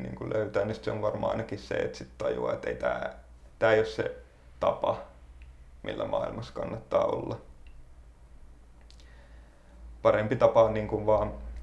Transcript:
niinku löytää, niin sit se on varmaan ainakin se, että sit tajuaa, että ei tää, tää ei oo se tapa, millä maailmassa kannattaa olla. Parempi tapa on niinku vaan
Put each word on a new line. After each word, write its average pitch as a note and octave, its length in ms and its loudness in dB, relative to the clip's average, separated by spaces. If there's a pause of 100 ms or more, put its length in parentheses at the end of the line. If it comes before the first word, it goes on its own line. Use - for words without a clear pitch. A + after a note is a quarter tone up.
niinku - 280 -8
löytää, G#2 340 0
niin A2 100 -2
sit - 100 -10
se A2+ 60 -2
on G#2+ 120 -2
varmaan G#2+ 300 0
ainakin G#2+ 260 -4
se, - 160 -6
että - 240 -2
sit - 100 -12 (100)
tajuaa, B1 360 0
että - 160 -6
ei A1+ 60 -4
tää, B1 420 -2 (400)
tää - 140 6
ei G#2+ 80 8
oo A2 60 4
se - 300 -4 (440)
tapa, - 380 2 (840)
millä - 220 -4
maailmassa - 500 -4
kannattaa - 500 0
olla. - 340 -2 (2750)
Parempi G#2+ 340 6
tapa A#2 260 8
on A2 120 4
niinku G#2+ 320 -2
vaan G#2+ 260 4 (300)